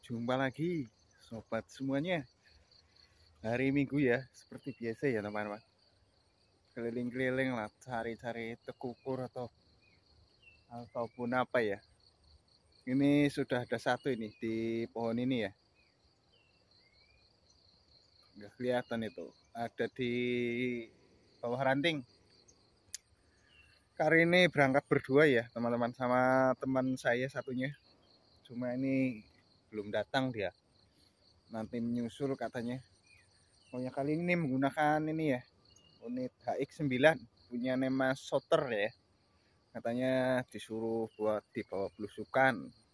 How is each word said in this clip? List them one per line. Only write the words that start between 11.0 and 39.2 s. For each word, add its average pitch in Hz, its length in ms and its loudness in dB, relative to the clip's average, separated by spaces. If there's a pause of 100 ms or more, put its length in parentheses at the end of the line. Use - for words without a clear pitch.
apa 127 320 0
ya. 101 160 -2 (1040)
Ini 143 480 4
sudah 127 320 -2
ada 117 160 -4
satu 131 320 0
ini 110 240 -4
di 113 560 -2
pohon 113 240 -2
ini 123 320 0
ya. 98 80 -10 (2750)
Nggak 104 240 -16
kelihatan 123 480 0
itu. 90 160 -10 (320)
Ada 117 320 -4
di 123 240 -4 (1300)
bawah 123 240 -2
ranting. 143 400 2 (1900)
Kali 165 320 6
ini 180 240 6
berangkat 139 320 4
berdua 143 400 4
ya, 120 320 4
teman-teman, 120 400 0
sama 127 640 4
teman 131 400 0
saya 123 240 0
satunya. 131 480 -6 (720)
Cuma 123 320 -6
ini 131 480 -2 (460)
belum 107 200 -8
datang 127 400 0
dia. 101 240 -4 (960)
Nanti 113 320 -8
menyusul 120 560 -4
katanya. 120 400 -6 (880)
Pokoknya 127 240 -6
kali 143 240 -2
ini 175 240 2
menggunakan 151 640 2
ini 156 320 0
ya, 123 80 -4 (640)
unit 123 240 -6 (160)
H 110 160 -2
X - 160 -8
sembilan, 143 400 4 (320)
punya 123 240 -2
Nema 131 400 2
Soter 151 560 0
ya. 107 200 0 (840)